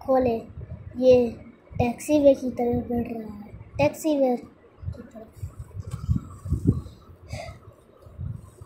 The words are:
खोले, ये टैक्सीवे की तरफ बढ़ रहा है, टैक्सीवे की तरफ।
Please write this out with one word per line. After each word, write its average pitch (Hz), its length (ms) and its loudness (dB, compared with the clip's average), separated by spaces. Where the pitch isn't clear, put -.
खोले, 262 340 2
ये 247 340 6
टैक्सीवे 277 600 4
की 262 180 -4
तरफ 240 380 -2
बढ़ 233 280 -4
रहा 214 160 -10
है, 208 180 -16
टैक्सीवे 285 600 2
की - 640 -14
तरफ। 220 300 -20